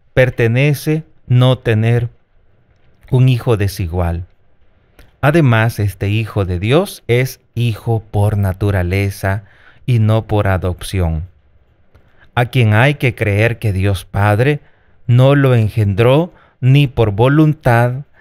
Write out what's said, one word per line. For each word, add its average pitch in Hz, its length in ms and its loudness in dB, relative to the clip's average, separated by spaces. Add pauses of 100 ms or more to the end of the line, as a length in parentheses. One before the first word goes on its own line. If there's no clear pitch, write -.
(140)
pertenece 131 920 0 (220)
no 127 320 4
tener 117 500 0 (1000)
un 127 200 2
Hijo 120 260 0
desigual. 90 720 -4 (960)
Además, 123 580 2
este 101 300 -4
Hijo 107 340 -4
de 90 160 -4
Dios 143 480 -2
es 123 320 -2 (160)
Hijo 117 560 -4
por 104 260 0
naturaleza 98 1080 -4 (440)
y 120 80 0
no 110 300 0
por 104 200 0
adopción, 87 760 -4 (1120)
a 123 100 0
quien 110 300 2
hay 139 180 2
que 127 220 -2
creer 107 420 -2
que 104 160 -4
Dios 95 320 -2
Padre 104 540 0 (480)
no 127 260 4
lo 139 220 2
engendró 113 760 0 (300)
ni 135 240 4
por 117 240 -2
voluntad 127 960 0 (180)